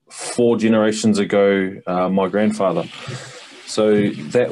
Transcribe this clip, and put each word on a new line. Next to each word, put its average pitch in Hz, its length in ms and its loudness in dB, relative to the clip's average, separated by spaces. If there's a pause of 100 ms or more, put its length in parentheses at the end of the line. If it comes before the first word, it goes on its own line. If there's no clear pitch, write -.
(100)
four - 480 0
generations 107 600 2
ago, 98 680 0
uh, 92 220 -2
my 95 200 0
grandfather. 98 560 0 (840)
So 107 140 0 (480)
that, 120 200 2